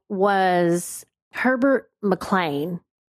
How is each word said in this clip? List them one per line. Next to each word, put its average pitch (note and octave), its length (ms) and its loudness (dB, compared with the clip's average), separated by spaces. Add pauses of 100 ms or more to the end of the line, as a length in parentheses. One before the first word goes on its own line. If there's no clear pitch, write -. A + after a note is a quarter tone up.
was F#3 960 0 (260)
Herbert C4 580 0 (120)
McLean. F3 800 -2 (380)